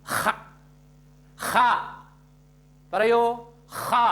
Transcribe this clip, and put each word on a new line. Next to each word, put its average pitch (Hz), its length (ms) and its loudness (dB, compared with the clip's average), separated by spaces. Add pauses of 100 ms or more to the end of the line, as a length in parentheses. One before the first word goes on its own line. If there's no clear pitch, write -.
(160)
ഹ, - 160 0 (1160)
ഹ. 220 120 2 (1300)
പറയൂ, 226 280 2 (640)
ഹ, - 40 -8 (240)